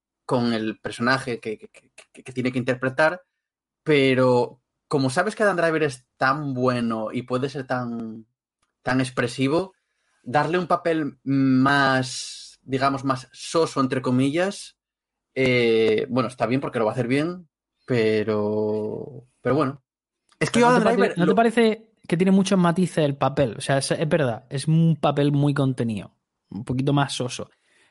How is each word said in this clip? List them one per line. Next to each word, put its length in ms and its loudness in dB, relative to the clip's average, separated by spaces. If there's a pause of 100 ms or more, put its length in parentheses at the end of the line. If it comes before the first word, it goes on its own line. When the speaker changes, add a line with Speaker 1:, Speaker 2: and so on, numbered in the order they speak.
(240)
Speaker 1:
con 280 0
el 280 -4
personaje 580 -4
que, 180 -10
que, 120 -20
que, 240 -20 (200)
que, 120 -20
que 80 -16
tiene 180 -4
que 80 -4
interpretar, 640 -2 (640)
pero 760 2 (280)
como 200 0
sabes 280 -2
que 80 0
Adam 120 2
Driver 280 0
es 200 -6 (120)
tan 360 -2
bueno 600 -2
y 100 -6
puede 260 -4
ser 160 -10
tan, 640 -8 (560)
tan 180 -2
expresivo, 720 -2 (520)
darle 340 0
un 80 -4
papel 560 -2
más, 1400 0
digamos, 420 -2
más 280 -4
soso, 480 -2
entre 220 -2
comillas, 760 -2 (560)
eh, 760 2
bueno, 200 0
está 180 -4
bien 140 0
porque 200 -4
lo 60 0
va 40 0
a 40 -4
hacer 120 -2
bien, 420 -4 (360)
pero, 1400 -2 (140)
pero 140 0
bueno. 280 -2 (580)
Es 100 -2
que 80 2
Speaker 2:
Pero 80 6
Speaker 1:
yo 60 6
Speaker 2:
¿no 40 4
Speaker 1:
Adam 60 4
Speaker 2:
te 40 4
pare-, 100 2
Speaker 1:
Driver 220 0
Speaker 2:
no 60 2
te 60 4
Speaker 1:
lo 60 4
Speaker 2:
parece 540 2 (180)
que 80 0
tiene 160 6
muchos 260 4
matices 460 2
el 120 0
papel? 420 0
O 20 -10
sea, 180 0
es, 140 -2
es 160 -2
verdad, 420 0
es 160 -6
un 340 4
papel 300 2
muy 240 2
contenido, 640 -2 (340)
un 140 -10
poquito 280 -2
más 200 0
soso. 360 -8 (420)